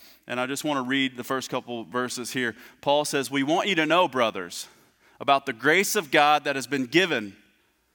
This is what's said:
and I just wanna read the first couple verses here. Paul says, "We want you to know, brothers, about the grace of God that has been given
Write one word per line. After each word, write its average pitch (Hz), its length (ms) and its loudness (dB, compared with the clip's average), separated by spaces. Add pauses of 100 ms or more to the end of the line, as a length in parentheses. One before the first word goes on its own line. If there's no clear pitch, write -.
(280)
and 120 120 -6
I 123 60 -2
just 135 180 -8
wanna 143 200 -2
read 131 340 -2
the 123 60 -10
first 131 260 -6
couple 120 360 -6
verses 123 460 -6
here. 123 240 -2 (260)
Paul 147 220 2
says, 135 280 -4
"We 139 120 0
want 160 240 0
you 190 80 0
to 156 120 2
know, 170 200 4
brothers, 107 600 -2 (520)
about 139 280 2
the 131 60 -6
grace 151 420 2
of 160 160 -2
God 147 320 6
that 143 120 -2
has 127 120 -6
been 135 180 -2
given 123 500 0 (600)